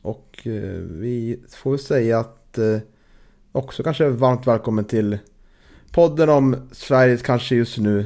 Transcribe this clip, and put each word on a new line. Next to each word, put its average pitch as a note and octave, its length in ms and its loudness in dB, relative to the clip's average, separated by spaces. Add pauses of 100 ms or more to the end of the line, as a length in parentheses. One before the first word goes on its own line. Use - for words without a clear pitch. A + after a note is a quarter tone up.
Och, - 440 -14
eh, G2 340 -8
vi A2+ 600 -8 (100)
får - 200 -6
väl C#3 100 0
säga A2+ 380 0
att, - 400 -8
eh, A2 200 2 (720)
också - 300 -8
kanske D3+ 260 0
varmt B2+ 380 0
välkommen A2 380 0
till G#2 340 -2 (760)
podden D#3+ 360 4
om C3+ 280 4 (160)
Sveriges B2+ 500 2
kanske B2 320 0
just A#2+ 240 0
nu G#2 280 2